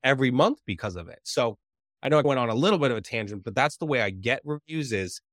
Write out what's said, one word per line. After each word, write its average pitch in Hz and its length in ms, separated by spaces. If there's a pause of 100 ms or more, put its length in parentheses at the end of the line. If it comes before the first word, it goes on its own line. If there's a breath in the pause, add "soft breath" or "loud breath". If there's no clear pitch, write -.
every 131 280
month 156 340
because 95 300
of 85 120
it. - 160
So 117 340 (440)
I 139 80
know 151 80
I 147 40
went 139 180
on 117 100
a 110 60
little 180 240
bit 139 120
of 113 60
a 110 40
tangent, 104 420
but 107 100
that's 135 240
the 165 80
way 135 160
I 101 80
get 98 360
reviews 151 460
is 95 300 (120)